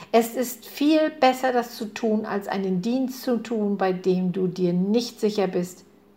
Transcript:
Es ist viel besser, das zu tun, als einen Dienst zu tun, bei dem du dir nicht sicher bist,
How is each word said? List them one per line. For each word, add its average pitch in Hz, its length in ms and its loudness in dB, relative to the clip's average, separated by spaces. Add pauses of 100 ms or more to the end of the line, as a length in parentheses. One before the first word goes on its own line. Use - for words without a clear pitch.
(100)
Es 226 240 2
ist - 320 -6
viel 311 440 2
besser, 254 420 2
das 233 240 -2
zu 233 80 -6
tun, 214 400 0
als 196 240 -4
einen 190 340 -2
Dienst 254 400 -2
zu 247 140 0
tun, 214 400 -2
bei 190 160 0
dem 185 400 0
du 185 140 0
dir 175 260 0
nicht 202 480 0
sicher 208 260 0
bist, 180 380 -4 (320)